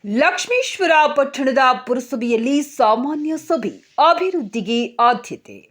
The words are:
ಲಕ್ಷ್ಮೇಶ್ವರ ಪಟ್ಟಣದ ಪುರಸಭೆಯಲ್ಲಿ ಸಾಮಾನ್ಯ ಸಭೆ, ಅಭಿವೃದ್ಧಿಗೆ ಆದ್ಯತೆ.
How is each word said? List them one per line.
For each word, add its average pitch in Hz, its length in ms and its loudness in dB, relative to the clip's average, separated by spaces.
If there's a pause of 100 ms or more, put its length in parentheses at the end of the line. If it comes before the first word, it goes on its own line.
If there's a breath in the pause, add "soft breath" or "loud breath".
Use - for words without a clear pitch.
ಲಕ್ಷ್ಮೇಶ್ವರ 349 880 0 (220)
ಪಟ್ಟಣದ 269 460 0 (240)
ಪುರಸಭೆಯಲ್ಲಿ 240 680 -2 (240)
ಸಾಮಾನ್ಯ 277 540 0 (160)
ಸಭೆ, 240 220 -2 (360)
ಅಭಿವೃದ್ಧಿಗೆ 254 720 -2 (300)
ಆದ್ಯತೆ. 131 500 -6 (120)